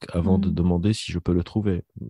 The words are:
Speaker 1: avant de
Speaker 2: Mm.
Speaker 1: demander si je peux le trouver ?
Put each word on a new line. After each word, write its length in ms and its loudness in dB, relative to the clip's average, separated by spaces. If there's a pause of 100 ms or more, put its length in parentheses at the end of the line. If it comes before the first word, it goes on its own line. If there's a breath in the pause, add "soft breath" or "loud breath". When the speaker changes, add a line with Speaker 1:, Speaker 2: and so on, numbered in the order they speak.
(140)
Speaker 1:
avant 260 2
de 100 0
Speaker 2:
Mm. 40 2
Speaker 1:
demander 400 2
si 180 -6
je 80 -4
peux 140 0
le 100 2
trouver ? 400 -2 (260)